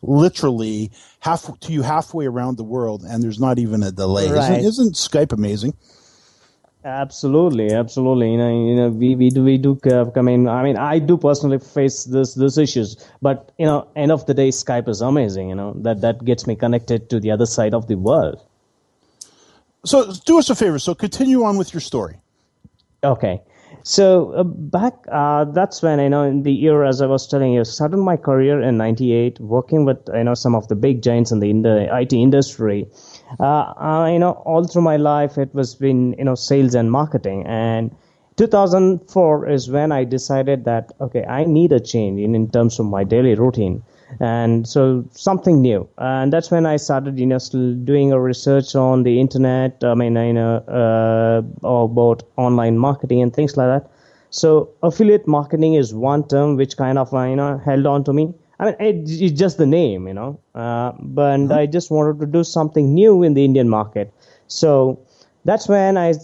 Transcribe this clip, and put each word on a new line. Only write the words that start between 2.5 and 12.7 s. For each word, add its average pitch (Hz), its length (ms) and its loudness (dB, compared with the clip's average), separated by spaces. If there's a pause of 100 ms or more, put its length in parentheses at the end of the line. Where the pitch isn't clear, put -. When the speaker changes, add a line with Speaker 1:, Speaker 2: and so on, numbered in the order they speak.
Speaker 1:
the 113 60 -10
world, 110 440 -6
and 117 160 -4
there's 110 160 -6
not 127 180 0
even 110 240 -2
a 98 100 -2
delay. 98 340 0
Isn't, 147 120 2
Speaker 2:
Right. 139 260 2
Speaker 1:
isn't 220 320 2
Skype 151 380 0
amazing? 104 400 -4 (1080)
Speaker 2:
Absolutely, 139 920 -2
absolutely. 120 580 0
You 117 60 0
know, 117 300 0
you 120 80 2
know, 120 140 2
we, 123 260 0
we 127 160 4
do, 131 120 2
we 135 140 4
do, 139 220 0 (120)
uh, 123 200 4
come 123 160 2
in. 123 200 2
I 120 160 -2
mean, 135 140 0
I 147 220 0
do 156 180 2
personally 143 400 0
face 135 460 -4
this, 127 320 -2
this 135 240 0
issues, 113 440 -2 (180)